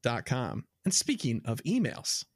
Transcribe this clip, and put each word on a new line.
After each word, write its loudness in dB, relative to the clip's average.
dot 0
com. -2
And 2
speaking 2
of -2
emails. 0